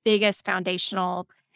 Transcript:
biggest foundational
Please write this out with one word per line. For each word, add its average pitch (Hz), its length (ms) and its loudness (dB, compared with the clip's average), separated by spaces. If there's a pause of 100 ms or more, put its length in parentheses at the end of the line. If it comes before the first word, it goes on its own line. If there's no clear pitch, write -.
biggest 208 420 2
foundational 185 800 -2 (280)